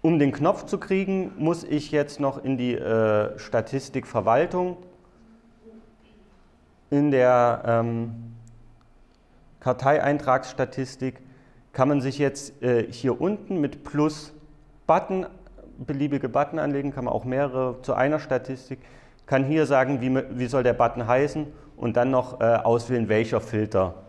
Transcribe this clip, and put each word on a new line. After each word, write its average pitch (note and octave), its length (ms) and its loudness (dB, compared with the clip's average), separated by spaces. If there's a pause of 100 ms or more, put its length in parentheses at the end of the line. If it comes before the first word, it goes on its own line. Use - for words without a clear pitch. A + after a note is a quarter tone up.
um E3 180 4
den C#3+ 140 4
Knopf F3 340 0
zu G3 120 -4
kriegen, F#3+ 600 -2
muss E3 260 0
ich D3 260 -4
jetzt D3 300 -2
noch C3+ 220 -2
in C3+ 140 -2
die, B2 180 -2
äh, G#2+ 640 0
Statistikverwaltung. C3 1400 -2 (2250)
In C#3+ 200 2
der, B2 560 4
ähm, A#2 480 0 (1500)
Karteieintragsstatistik C3 1600 -2 (520)
kann C3 160 2
man C#3+ 120 4
sich C3 180 -4
jetzt, - 440 -4
äh, A#2+ 280 2
hier - 300 -2
unten F#3+ 400 -2
mit - 220 -4
Plus D3+ 500 -2 (540)
Button, F#3+ 400 2 (520)
beliebige C#3 500 -2
Button D3 300 0
anlegen, C#3+ 340 -2
kann C3+ 120 -6
man A#2+ 80 -2
auch A#2 120 -4
mehrere B2+ 580 -2
zu - 120 -4
einer D3 260 2
Statistik, C3 580 -6 (480)
kann C3+ 180 2
hier D3+ 220 2
sagen, C3 340 2
wie, C3 160 0 (220)
wie B2 80 -2
soll B2+ 160 0
der B2 100 4
Button A#2 340 0
heißen C#3+ 400 0 (300)
und A#2+ 200 -2
dann B2 140 2
noch, B2+ 300 0
äh, - 40 2
auswählen, A#2 640 2
welcher A2 320 2
Filter. G#2 540 0 (140)